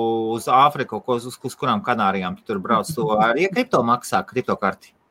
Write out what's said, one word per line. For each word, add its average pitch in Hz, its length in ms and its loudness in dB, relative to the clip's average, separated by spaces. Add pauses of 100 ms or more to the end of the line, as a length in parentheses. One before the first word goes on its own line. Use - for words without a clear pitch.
(280)
uz 113 200 -4
Āfriku, 131 540 2
ko, 123 160 0
uz, 120 100 -6
uz - 300 -10
kurām 113 260 0
Kanārijām 98 540 0
tu - 80 -20
tur 104 160 -4
brauc, 107 260 0
tu 113 260 -4
arī 117 360 2
kripto 196 340 0
maksā, 117 400 0
kriptokarti? - 720 -4 (180)